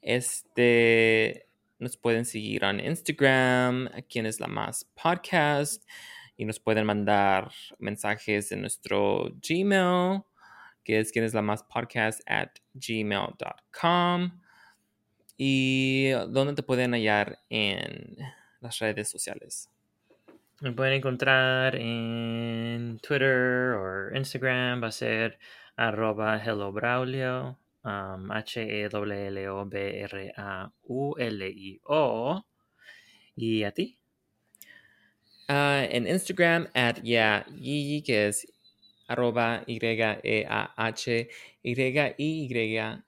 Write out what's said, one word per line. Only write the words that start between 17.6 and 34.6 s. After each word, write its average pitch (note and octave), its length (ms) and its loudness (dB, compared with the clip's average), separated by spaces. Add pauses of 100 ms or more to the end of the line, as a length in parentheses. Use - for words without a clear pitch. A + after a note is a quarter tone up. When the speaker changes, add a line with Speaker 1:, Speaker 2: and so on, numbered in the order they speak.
Speaker 1:
las A#2 180 -10
redes G#2+ 300 -2
sociales? - 640 -10 (920)
Speaker 2:
Me C3+ 120 -4
pueden C3 220 0
encontrar C3 800 2
en A#2 1300 -4
Twitter B2+ 760 2
o F#2+ 360 -6
Instagram, B2+ 680 -2
va A2+ 60 -2
a A2 40 -6
ser A2+ 460 -2 (380)
arroba A2 680 2
hello G#2 280 -2
braulio, B2+ 840 -2 (240)
um, F#2+ 480 -8
H G#2+ 300 -6
E G#2+ 240 -4
L G#2 440 -4
L G2 200 -6
O G2 160 -6
B G2 380 -6
R G2 340 -10
A G2 340 -8 (120)
U C#3 360 -4
L G#2+ 300 -4
I G2 360 -14
O. C#3+ 600 0 (920)
¿Y A2+ 280 0
a G2+ 80 -4
ti? A#3 260 -4 (1500)